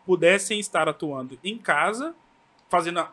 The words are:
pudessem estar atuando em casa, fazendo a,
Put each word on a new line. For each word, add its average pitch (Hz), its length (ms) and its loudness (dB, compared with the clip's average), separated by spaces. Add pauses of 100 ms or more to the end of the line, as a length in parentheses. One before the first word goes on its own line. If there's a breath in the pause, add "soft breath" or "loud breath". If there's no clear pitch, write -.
pudessem 185 520 4
estar 175 300 0
atuando 135 560 -6
em 208 140 -8
casa, 214 580 -2 (540)
fazendo 175 320 0
a, 151 120 -4